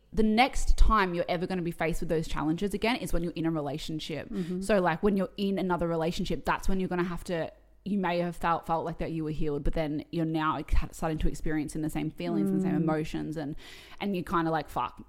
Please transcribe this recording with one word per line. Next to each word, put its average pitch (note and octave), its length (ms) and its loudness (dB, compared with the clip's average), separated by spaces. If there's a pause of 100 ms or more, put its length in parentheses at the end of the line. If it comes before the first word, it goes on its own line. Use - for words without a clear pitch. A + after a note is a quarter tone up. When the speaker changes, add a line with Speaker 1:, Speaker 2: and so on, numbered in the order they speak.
(140)
Speaker 1:
the A3 100 4
next A3 560 6
time G3+ 340 8
you're E3+ 160 0
ever F3 160 0
gonna F#3 160 -2
be E3+ 80 -2
faced E3+ 300 -2
with E3+ 100 -2
those D#3+ 180 0
challenges E3+ 460 -2
again G#3+ 220 0
is F3 180 -4
when E3+ 80 2
you're E3+ 120 -4
in D#3+ 120 -4
a E3 60 2
relationship. D3+ 800 -6
Speaker 2:
Mm-hmm. F3+ 300 -4
Speaker 1:
So, G3+ 180 2
like, E3+ 240 0
when G#3 120 4
you're F#3+ 220 0
in G3 220 -2
another F3 280 0
relationship, E3 560 -2
that's - 240 0
when F#3+ 120 4
you're F#3 100 -2
gonna F3+ 140 -2
have F3 220 -6
to, E3 260 -4 (340)
you G3+ 140 -2
may F3 200 0
have E3+ 160 -2
felt, E3+ 320 -2
felt E3 160 -2
like E3 140 -6
that D#3+ 140 -4
you D#3+ 120 -4
were D#3 80 -4
healed, D3 320 -2
but - 100 2
then D#3 380 -2
you're E3 140 -2
now D#3 320 -2
ex-, - 180 0 (160)
starting D#3+ 280 -4
to - 80 4
experience D3+ 480 -2
in D#3+ 80 -4
the D3+ 60 -2
same D#3 200 -4
feelings G3 400 -2
and F#3+ 140 0
same F#3 100 0
Speaker 2:
Mm. D#3+ 100 0
Speaker 1:
emotions, D#3 540 -2
and, D3+ 180 -8 (460)
and G3+ 140 -4
you're F3+ 100 -4
kinda E3 240 0
like, D#3 200 -2
"Fuck, - 400 -4